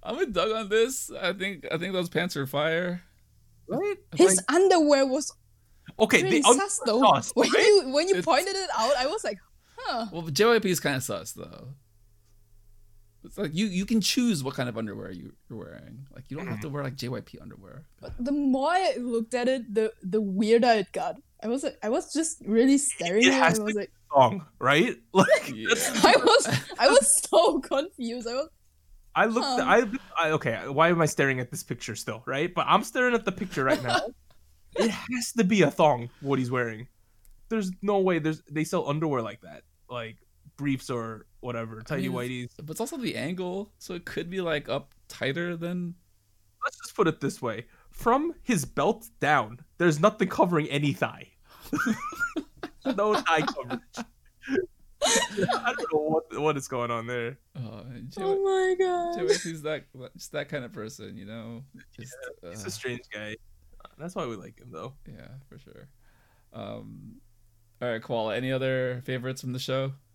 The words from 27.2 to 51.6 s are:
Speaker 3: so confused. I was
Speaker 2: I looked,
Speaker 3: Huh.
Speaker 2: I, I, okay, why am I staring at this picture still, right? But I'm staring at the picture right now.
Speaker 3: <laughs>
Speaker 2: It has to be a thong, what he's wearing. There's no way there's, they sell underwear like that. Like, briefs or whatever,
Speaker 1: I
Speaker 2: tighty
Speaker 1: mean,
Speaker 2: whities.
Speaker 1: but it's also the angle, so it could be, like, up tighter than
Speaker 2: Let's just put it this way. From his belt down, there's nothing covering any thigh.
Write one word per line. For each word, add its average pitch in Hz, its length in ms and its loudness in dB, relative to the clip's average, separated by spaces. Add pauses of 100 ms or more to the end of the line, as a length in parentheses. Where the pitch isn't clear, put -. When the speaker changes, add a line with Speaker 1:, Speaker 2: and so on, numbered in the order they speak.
Speaker 3:
so 330 300 6
confused. 254 680 -4
I 226 60 -6
was 285 160 -4 (640)
Speaker 2:
I 175 120 4
looked, 233 200 2
Speaker 3:
Huh. 254 200 0 (520)
Speaker 2:
I, 165 100 2
I, 156 40 2
okay, 113 380 -2
why 143 180 4
am 170 140 4
I 160 40 6
staring 139 360 2
at 120 100 -8
this - 120 -10
picture 113 340 -10
still, - 280 -10
right? 147 280 -4
But 156 160 0
I'm 185 120 6
staring 247 320 0
at 233 120 0
the 196 80 -2
picture 165 320 -4
right 135 180 2
now. 123 220 0
Speaker 3:
<laughs> - 40 -6 (680)
Speaker 2:
It 220 120 4
has 233 440 -6
to 226 100 2
be 190 200 6
a 139 60 4
thong, 127 400 2 (120)
what 139 180 0
he's 123 100 -2
wearing. 120 380 -4 (640)
There's 202 220 -2 (100)
no 202 180 2
way 185 200 2
there's, 156 300 -4
they 156 140 -2
sell 165 240 -2
underwear 147 340 -2
like 104 200 -8
that. 76 220 -18 (260)
Like, 117 260 -10 (400)
briefs 139 340 -4
or 113 360 -6 (160)
whatever, 113 400 -8
Speaker 1:
I - 20 -16
Speaker 2:
tighty - 240 -4
Speaker 1:
mean, 127 100 -4
Speaker 2:
whities. 123 380 -8
Speaker 1:
but 151 140 -16
it's 160 100 -12
also 233 160 -6
the 247 220 -6
angle, 180 600 -6
so - 160 -12
it 175 100 -12
could 170 240 -8
be, 190 100 -6
like, 160 300 -4
up 139 240 -6 (160)
tighter 170 480 -6
than 175 380 -6 (680)
Speaker 2:
Let's - 140 -6
just - 180 -16
put 180 140 4
it 156 100 -4
this - 220 -6
way. 113 240 -6 (240)
From 285 440 0 (100)
his 180 200 0
belt 170 460 -2 (100)
down, 123 400 0 (180)
there's 165 220 4
nothing 196 300 4
covering 165 400 2
any 143 240 2
thigh. - 340 -4 (460)